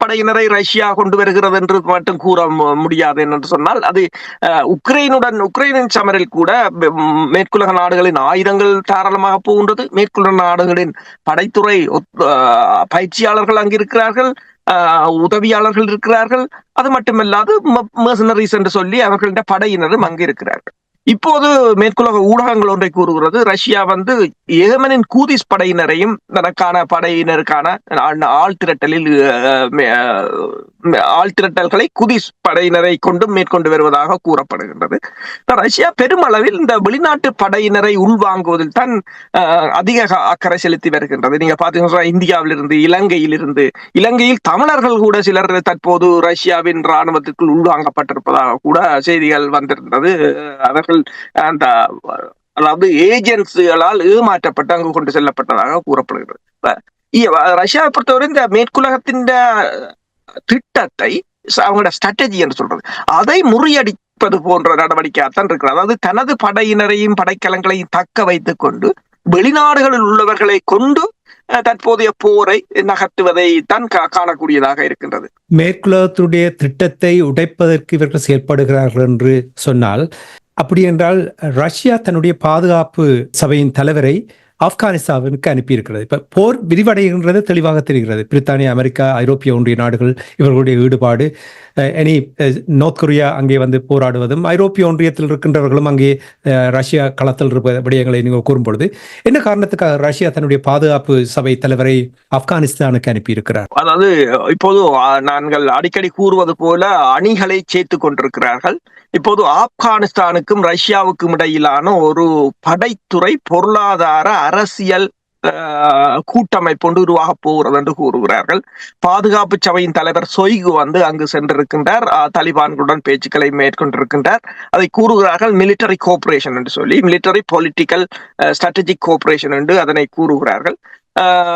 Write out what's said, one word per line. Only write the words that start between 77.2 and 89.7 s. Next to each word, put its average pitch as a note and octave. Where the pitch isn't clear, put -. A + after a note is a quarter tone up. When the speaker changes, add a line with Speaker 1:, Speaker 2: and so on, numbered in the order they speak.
Speaker 2:
உடைப்பதற்கு D#3+
இவர்கள் D3
செயல்படுகிறார்கள் C3+
என்று B2
சொன்னால், B2
அப்படி E3+
என்றால் F3
ரஷ்யா D#3+
தன்னுடைய E3+
பாதுகாப்பு D#3+
சபையின் C#3+
தலைவரை C#3+
ஆப்கானிஸ்தானுக்கு C#3+
அனுப்பியிருக்கிறது. B2
இப்ப C#3+
போர் A3+
விரிவடைகின்றது F#3
தெளிவாக D#3+
தெரிகிறது. A2+
பிரித்தானியா, C#3
அமெரிக்கா, B2+
ஐரோப்பிய B2+
ஒன்றிய A#2+